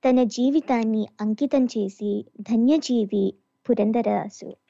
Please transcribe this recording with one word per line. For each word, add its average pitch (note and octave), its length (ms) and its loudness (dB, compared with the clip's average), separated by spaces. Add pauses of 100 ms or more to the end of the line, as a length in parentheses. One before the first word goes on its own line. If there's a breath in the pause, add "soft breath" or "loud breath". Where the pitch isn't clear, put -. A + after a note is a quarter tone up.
తన B3+ 140 4
జీవితాన్ని A#3 840 0 (140)
అంకితం B3+ 440 0
చేసి G#3 600 -4 (160)
ధన్యజీవి A3+ 920 0 (360)
పురంధరదాసు. G#3 840 -2 (160)